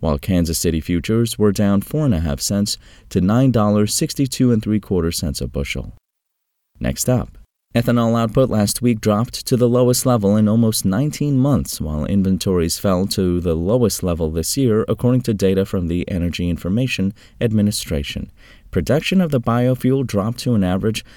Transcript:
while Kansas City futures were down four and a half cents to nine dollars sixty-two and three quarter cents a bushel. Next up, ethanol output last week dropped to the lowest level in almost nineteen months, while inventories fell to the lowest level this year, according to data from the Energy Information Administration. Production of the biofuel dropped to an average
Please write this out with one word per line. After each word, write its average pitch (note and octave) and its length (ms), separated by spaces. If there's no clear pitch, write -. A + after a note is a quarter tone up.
while D#2 180
Kansas E2+ 400
City D#2+ 220
futures A2 580
were G#2 140
down G2+ 300
four D3+ 240
and A#2 80
a D#2+ 60
half D#2 200
cents - 380
to F#2+ 100
nine A#2 300
dollars G#2+ 420
sixty-two C3+ 600
and A2 100
three G#2+ 180
quarter E2+ 320
cents D2 280
a B1 80
bushel. - 440
Next B2+ 300
up, B2 260
ethanol A#2+ 440
output A#2 300
last G#2 320
week A#2+ 200
dropped G#2+ 460
to B2+ 100
the A#2+ 120
lowest B2 380
level G#2+ 300
in G#2+ 120
almost A2 380
nineteen C#3 520
months, B2+ 400
while D2+ 280
inventories F#2 720
fell F#2+ 300
to F2+ 320
the E2+ 140
lowest G2+ 480
level E2+ 280
this D#2+ 260
year, A2+ 320
according A#2+ 340
to A2+ 120
data F#2+ 320
from F2+ 220
the F2 220
Energy F2 380
Information G2 640
Administration. G#2 920
Production D3+ 500
of E3+ 100
the C3 100
biofuel B2+ 640
dropped G#2+ 320
to B2 160
an G2 100
average G2 400